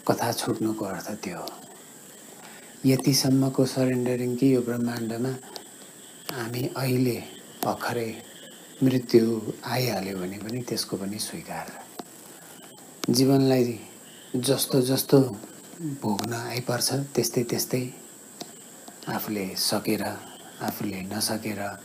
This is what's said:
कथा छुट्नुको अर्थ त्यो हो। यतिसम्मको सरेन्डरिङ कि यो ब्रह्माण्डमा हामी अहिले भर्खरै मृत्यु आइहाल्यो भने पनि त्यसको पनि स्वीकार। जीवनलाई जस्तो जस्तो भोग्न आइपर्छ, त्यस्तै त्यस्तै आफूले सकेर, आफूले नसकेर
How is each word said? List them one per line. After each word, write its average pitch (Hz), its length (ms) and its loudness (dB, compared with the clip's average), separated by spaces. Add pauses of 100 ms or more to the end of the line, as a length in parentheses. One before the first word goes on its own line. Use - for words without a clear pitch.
कथा 117 280 0
छुट्नुको 110 520 -2
अर्थ 95 240 -6 (160)
त्यो 90 160 -6
हो। - 80 -8 (1400)
यतिसम्मको 131 800 4
सरेन्डरिङ 123 680 0
कि 135 180 6
यो 123 60 6
ब्रह्माण्डमा 120 720 -2 (1040)
हामी 120 260 -4 (140)
अहिले 127 400 2 (480)
भर्खरै 113 460 -2 (720)
मृत्यु 120 400 6 (400)
आइहाल्यो 107 560 -2
भने 95 240 -6
पनि 120 240 -4
त्यसको 110 320 -2
पनि 98 180 -6
स्वीकार। 82 480 -8 (1400)
जीवनलाई 127 720 6 (580)
जस्तो 127 480 2
जस्तो 135 340 6 (880)
भोग्न 107 280 0 (200)
आइपर्छ, 123 360 -2 (280)
त्यस्तै 120 320 2
त्यस्तै 123 360 -2 (1200)
आफूले 101 380 -4 (100)
सकेर, 101 460 0 (580)
आफूले 95 480 -4
नसकेर 107 520 -4 (240)